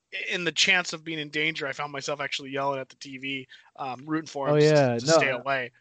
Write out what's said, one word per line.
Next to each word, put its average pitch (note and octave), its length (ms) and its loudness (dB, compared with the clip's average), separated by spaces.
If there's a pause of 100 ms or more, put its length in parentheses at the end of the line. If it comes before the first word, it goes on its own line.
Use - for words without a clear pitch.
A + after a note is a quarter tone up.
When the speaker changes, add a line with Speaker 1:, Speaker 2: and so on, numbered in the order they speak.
(120)
Speaker 1:
i-, G3+ 220 -6
in F3+ 100 -2
the E3 80 -2
chance F#3 400 2
of D#3+ 120 -10
being D#3+ 140 -6
in D3+ 100 -6
danger, D3+ 380 -2
I C3+ 60 -4
found D3 200 -8
myself C#3+ 280 -6
actually C#3 300 -8
yelling C#3 300 -2
at C3 80 -10
the - 80 -20
T C3+ 220 -16
V, C3+ 300 -8 (280)
um, C3 300 -10
rooting D#3 200 -2
for C#3 220 -4
him D3 60 4
Speaker 2:
Oh, - 20 6
Speaker 1:
s-, D3+ 80 8
Speaker 2:
yeah. C#3+ 340 6
Speaker 1:
to A#2+ 80 -4
Speaker 2:
No, D#3 60 4
Speaker 1:
stay C#3+ 180 6
Speaker 2:
uh, B2 80 -2
Speaker 1:
away. B2+ 320 -2 (100)